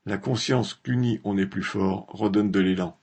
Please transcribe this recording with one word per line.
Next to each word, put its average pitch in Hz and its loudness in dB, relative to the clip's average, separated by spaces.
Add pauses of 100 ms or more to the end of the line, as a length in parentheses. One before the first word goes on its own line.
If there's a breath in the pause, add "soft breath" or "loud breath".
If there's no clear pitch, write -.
La 101 -4
conscience 123 0
qu'unie 123 0
on 98 -2
est 95 2
plus 95 -6
fort 98 -2
redonne 104 2
de 95 2
l'élan. 92 0